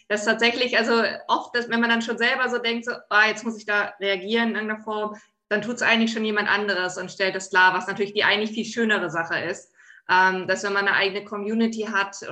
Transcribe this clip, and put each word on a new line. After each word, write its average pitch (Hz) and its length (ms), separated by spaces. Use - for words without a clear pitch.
dass 208 180
tatsächlich, 233 520
also 233 260
oft, - 280
dass, 233 140
wenn 233 120
man 233 80
dann 233 120
schon 226 160
selber 247 320
so 233 100
denkt, 233 260
so, 247 60
"Ah, 214 180
jetzt 214 160
muss 226 140
ich - 80
da 208 340
reagieren 196 500
in 202 60
irgendeiner 214 280
Form", 214 320
dann 214 120
tut's 233 200
eigentlich 226 320
schon 226 100
jemand 208 260
anderes 185 480
und 185 140
stellt 190 240
das 190 140
klar, 185 240
was 185 140
natürlich 202 260
die 208 100
eigentlich 208 280
viel 220 140
schönere 208 440
Sache 165 300
ist. 165 320
Ähm, 185 380
dass 190 160
wenn 202 80
man 196 160
eine 190 80
eigene 196 300
Community 220 680
hat 196 240